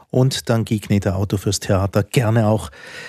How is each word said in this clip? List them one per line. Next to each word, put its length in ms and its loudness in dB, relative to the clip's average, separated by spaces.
und 380 0
dann 160 2
Guy 140 -2
Kneter, 380 0
Autor 240 -2
fürs 180 -2
Theater, 460 0
gerne 420 2
auch 240 0